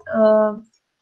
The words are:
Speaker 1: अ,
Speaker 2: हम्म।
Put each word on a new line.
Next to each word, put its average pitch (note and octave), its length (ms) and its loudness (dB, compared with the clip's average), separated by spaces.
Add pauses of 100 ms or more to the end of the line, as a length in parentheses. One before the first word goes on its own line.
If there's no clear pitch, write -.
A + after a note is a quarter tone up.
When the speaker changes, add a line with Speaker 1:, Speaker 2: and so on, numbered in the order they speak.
Speaker 1:
अ, A3 80 -6
Speaker 2:
हम्म। G#3+ 440 2 (420)